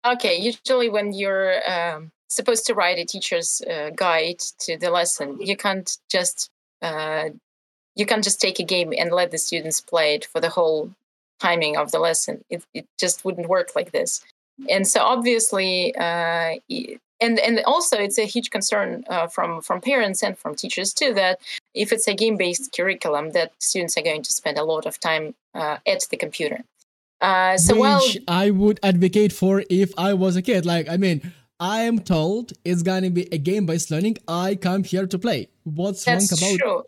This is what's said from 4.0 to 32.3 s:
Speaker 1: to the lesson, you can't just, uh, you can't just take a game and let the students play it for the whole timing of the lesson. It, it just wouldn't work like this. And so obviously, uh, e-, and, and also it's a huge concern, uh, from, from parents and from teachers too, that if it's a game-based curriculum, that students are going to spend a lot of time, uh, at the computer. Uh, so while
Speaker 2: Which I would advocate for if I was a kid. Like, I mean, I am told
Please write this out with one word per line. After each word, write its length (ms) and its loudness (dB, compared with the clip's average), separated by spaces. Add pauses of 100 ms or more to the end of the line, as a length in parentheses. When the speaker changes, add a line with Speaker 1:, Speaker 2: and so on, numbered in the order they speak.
Speaker 1:
to 180 -6
the 120 -2
lesson, 500 0
you 160 -4
can't 420 -4 (120)
just, 400 -2 (320)
uh, 480 -4 (680)
you 120 0
can't 160 2
just 180 0
take 180 0
a 40 -4
game 340 -2
and 140 0
let 200 2
the 60 -6
students 420 -4
play 360 0
it 100 -6
for 160 -6
the 80 0
whole 400 0 (500)
timing 380 0
of 140 -2
the 80 0
lesson. 500 0
It, 140 -8 (100)
it 120 -10 (140)
just 260 -2
wouldn't 240 -4
work 260 2
like 160 -2
this. 300 -2 (480)
And 180 2
so 140 4
obviously, 920 2
uh, 600 -2 (120)
e-, 300 -8 (220)
and, 200 2
and 260 2
also 320 2
it's 200 0
a 80 2
huge 240 -4
concern, 600 -2
uh, 180 -2
from, 340 -4
from 200 -4
parents 420 0
and 140 -4
from 180 -10
teachers 380 -4
too, 220 2
that 240 2 (360)
if 160 -2
it's 160 2
a 80 2
game-based 600 0
curriculum, 560 -2
that 280 0
students 380 -2
are 60 0
going 200 -2
to 100 -4
spend 240 -2
a 60 0
lot 240 -2
of 120 -8
time, 360 -2 (180)
uh, 320 -2
at 240 0
the 80 -4
computer. 460 -4 (560)
Uh, 380 4
so 180 4
while 260 6
Speaker 2:
Which 160 2 (100)
I 220 4
would 320 4
advocate 520 4
for 360 2
if 280 4
I 180 2
was 200 2
a 60 0
kid. 240 2
Like, 240 0
I 80 0
mean, 340 0 (280)
I 220 -2
am 180 2
told 540 0 (120)